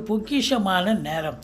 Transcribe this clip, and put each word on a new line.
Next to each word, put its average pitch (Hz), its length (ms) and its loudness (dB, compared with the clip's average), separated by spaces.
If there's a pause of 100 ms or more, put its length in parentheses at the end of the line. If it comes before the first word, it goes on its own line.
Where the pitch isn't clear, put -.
பொக்கிஷமான 214 920 2
நேரம். 156 440 -4